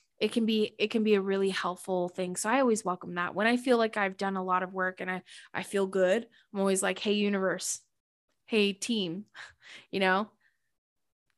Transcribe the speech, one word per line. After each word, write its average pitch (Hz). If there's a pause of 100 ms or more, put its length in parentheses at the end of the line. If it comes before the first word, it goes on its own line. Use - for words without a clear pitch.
(200)
it 214
can 226
be, 214
it 214
can 220
be 208
a 196
really 196
helpful 180
thing. 180
So 214
I 254
always 233
welcome 180
that. 175
When 208
I 240
feel 247
like 226
I've 190
done 196
a 185
lot 185
of 185
work 185
and 180
I, 185 (320)
I -
feel 196
good, 190 (260)
I'm 202
always 196
like, 190
"Hey, 208
universe, 196 (680)
hey, 202
team, 196 (320)
<laughs> -
you 196
know, 190 (1080)